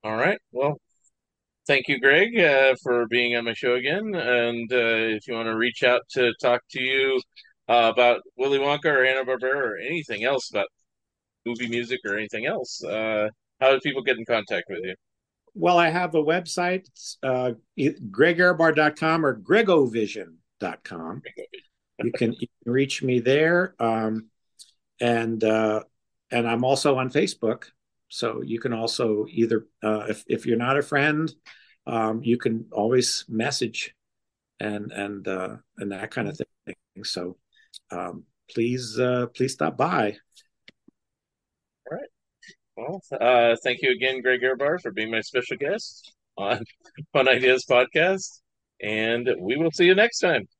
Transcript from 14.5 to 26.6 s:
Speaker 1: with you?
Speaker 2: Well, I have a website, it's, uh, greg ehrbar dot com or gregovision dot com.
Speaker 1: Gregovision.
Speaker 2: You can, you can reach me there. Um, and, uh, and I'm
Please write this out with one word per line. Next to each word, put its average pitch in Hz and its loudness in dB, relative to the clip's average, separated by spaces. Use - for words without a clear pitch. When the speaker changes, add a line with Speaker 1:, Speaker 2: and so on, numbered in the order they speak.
Speaker 1:
with 90 -8
you? 92 -8
Speaker 2:
Well, 175 2
I 165 4
have 170 -2
a 156 4
website, 175 -2
it's, - -18
uh, 127 0
greg 160 4
ehrbar 165 4
dot 151 4
com 160 0
or 127 0
gregovision 113 2
dot - -8
com. 104 -12
Speaker 1:
Gregovision. - -14
Speaker 2:
You 117 -2
can, 113 0
you - -10
can 120 -4
reach 135 0
me 127 2
there. 160 2
Um, 113 -2
and, 113 0
uh, 110 2
and 120 0
I'm 117 0